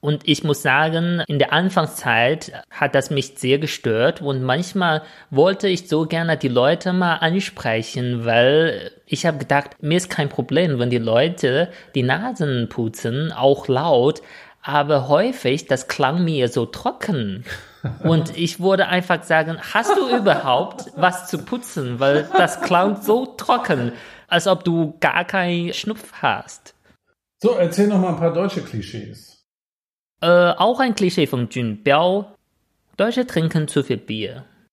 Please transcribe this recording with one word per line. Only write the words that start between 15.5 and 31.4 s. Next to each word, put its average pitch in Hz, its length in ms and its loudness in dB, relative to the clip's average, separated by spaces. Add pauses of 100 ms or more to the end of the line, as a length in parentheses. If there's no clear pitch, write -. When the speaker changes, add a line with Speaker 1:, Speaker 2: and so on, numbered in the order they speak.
Speaker 1:
das 131 220 -2
klang 151 340 0
mir 147 240 0
so 117 180 -2
trocken. 123 800 -6 (300)
Speaker 2:
<laughs> - 300 -10
Speaker 1:
Und 160 340 2
ich 170 220 -4
würde 190 300 2
einfach 180 340 0
sagen, 160 340 2 (160)
„Hast 381 220 2
du 269 220 2
überhaupt 156 680 2 (100)
was 180 320 0
zu 175 80 -4
putzen?“ 139 640 -6
Weil 147 260 2 (100)
das - 220 2
klang 196 420 2
so 233 240 2
trocken, 147 680 -2 (340)
als 175 200 0
ob 185 180 0
du 165 340 0
gar 170 240 0
keinen 175 500 -2
Schnupf - 380 -8 (100)
hast. - 540 -4 (680)
Speaker 2:
So, 226 100 4
erzähl 185 360 2
noch 202 140 2
mal 185 80 0
ein 160 100 -4
paar 170 140 0
deutsche 180 280 -2
Klischees. 107 760 -12 (840)
Speaker 1:
Äh, 170 60 0
auch 175 520 4
ein 247 160 0
Klischee 175 320 2
von 123 220 -2